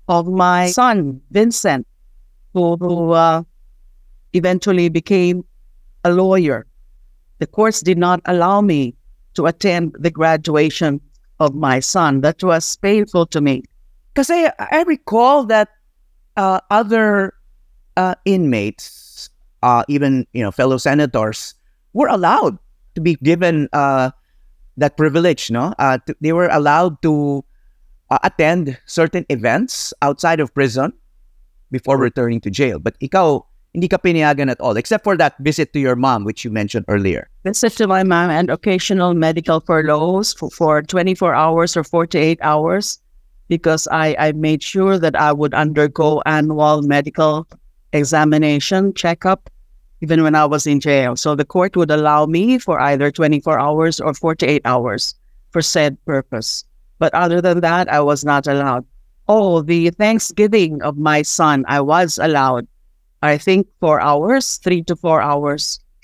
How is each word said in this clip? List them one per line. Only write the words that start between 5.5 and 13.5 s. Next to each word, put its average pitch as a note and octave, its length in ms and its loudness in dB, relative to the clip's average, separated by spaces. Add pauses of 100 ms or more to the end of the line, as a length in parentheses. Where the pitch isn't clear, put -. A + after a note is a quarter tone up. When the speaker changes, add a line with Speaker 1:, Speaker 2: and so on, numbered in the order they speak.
Speaker 1:
a F3 80 2
lawyer. F3+ 560 0 (720)
The D#3 80 -6
courts G#3+ 340 0
did E3+ 160 0
not F3 280 2
allow F3+ 340 2
me D3 360 0 (400)
to D#3 120 0
attend E3+ 500 -2
the E3 140 -2
graduation D#3 880 0 (400)
of C#3+ 160 0
my C#3 240 0
son. C#3+ 420 0
That D3+ 220 -2
was E3 340 0
painful G3+ 500 0
to - 120 -6
me. C3+ 240 0 (500)